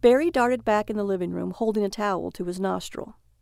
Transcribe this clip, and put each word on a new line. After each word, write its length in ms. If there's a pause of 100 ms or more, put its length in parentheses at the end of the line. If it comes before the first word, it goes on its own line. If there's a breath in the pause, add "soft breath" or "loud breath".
Barry 300
darted 340
back 260
in 60
the 80
living 280
room, 200
holding 320
a 40
towel 440
to 120
his 160
nostril. 540 (280)